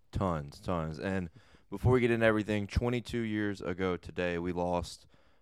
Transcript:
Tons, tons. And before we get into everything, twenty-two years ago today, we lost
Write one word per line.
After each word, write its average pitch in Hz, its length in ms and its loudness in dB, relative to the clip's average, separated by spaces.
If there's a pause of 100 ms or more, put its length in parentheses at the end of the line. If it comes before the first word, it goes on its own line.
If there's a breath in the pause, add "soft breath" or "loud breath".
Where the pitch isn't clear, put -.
(120)
Tons, 80 480 -2
tons. 80 400 -4
And 95 300 -2 (400 soft breath)
before 120 240 2
we 127 80 6
get 117 100 4
into 113 140 4
everything, 107 420 2
twenty-two 120 540 -2
years 107 400 -2
ago 90 340 0
today, 87 440 -2
we 87 120 -2
lost 87 540 -2 (360 soft breath)